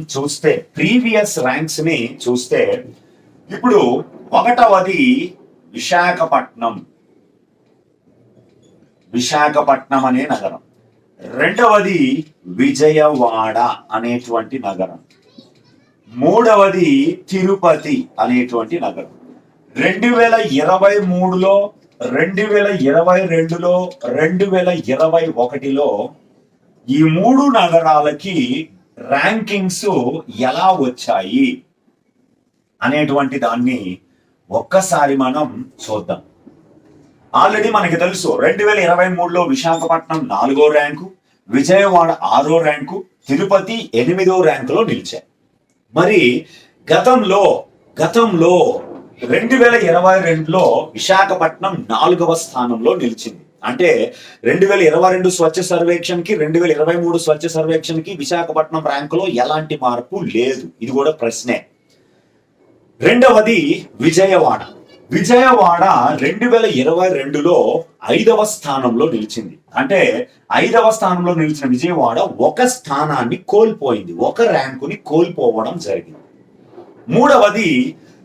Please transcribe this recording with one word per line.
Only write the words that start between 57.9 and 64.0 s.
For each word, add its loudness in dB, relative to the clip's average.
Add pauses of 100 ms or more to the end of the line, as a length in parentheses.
విశాఖపట్నం -4
ర్యాంకులో -4
ఎలాంటి -4
మార్పు -4 (200)
లేదు, -2 (120)
ఇది -8
కూడా 0
ప్రశ్నే. -6 (1400)
రెండవది 4 (140)